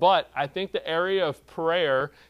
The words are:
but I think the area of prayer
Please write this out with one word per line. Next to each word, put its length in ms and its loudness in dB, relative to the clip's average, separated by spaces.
but 340 4
I 120 -4
think 260 -8
the 160 -6
area 400 0
of 180 -8
prayer 680 0